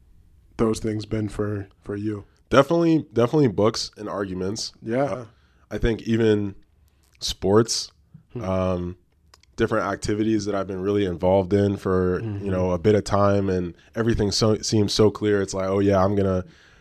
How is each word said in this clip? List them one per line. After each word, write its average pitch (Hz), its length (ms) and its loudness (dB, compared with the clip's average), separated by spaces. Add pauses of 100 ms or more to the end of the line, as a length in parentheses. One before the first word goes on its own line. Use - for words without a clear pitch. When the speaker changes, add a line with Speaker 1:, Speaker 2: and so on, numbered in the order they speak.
(580)
Speaker 1:
those 110 220 0
things 107 280 -6
been 107 220 -4
for, 104 380 -6 (140)
for 101 140 -10
you? 104 300 -8 (260)
Speaker 2:
Definitely, 165 600 4
definitely 123 360 2
books 104 500 -2
and 104 100 -12
arguments. 92 680 -6 (100)
Speaker 1:
Yeah. 120 200 -2
Speaker 2:
Uh, 127 220 -6 (460)
I 107 80 -8
think 117 240 0
even 104 500 0 (680)
sports, - 720 0 (420)
Speaker 1:
Hmm. 120 100 -10
Speaker 2:
um, 92 540 -4 (580)
different 107 320 0
activities 107 580 -2
that 101 80 -4
I've 95 140 -2
been 95 160 -8
really 101 220 2
involved 90 460 2
in 101 260 4
for, 92 440 0
Speaker 1:
Mm-hmm. 101 240 -6
Speaker 2:
you 95 60 -4
know, 92 220 0
a 87 40 -2
bit 104 160 4
of 101 100 4
time, 101 460 2
and 90 240 -2 (220)
everything 113 360 0
so, 110 280 2
seems 104 340 0
so 107 160 6
clear. 101 320 0
It's 95 140 -6
like, 95 120 -4
"Oh 98 120 0
yeah, 98 260 4
I'm 101 100 0
gonna 95 300 0 (360)